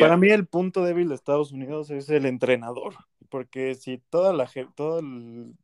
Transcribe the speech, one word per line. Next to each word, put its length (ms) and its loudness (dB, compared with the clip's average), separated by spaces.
Pero 80 10
para 80 6
mí 120 6
el 180 4
punto 360 -2
débil 260 0
de 60 -4
Estados 360 -2
Unidos 400 -10
es 180 -10
el 160 2
entrenador, 720 -2
porque 460 -8
si 240 -12
toda 240 2
la 140 -2
gen-, 280 -12
todo 240 -4
el, 540 -14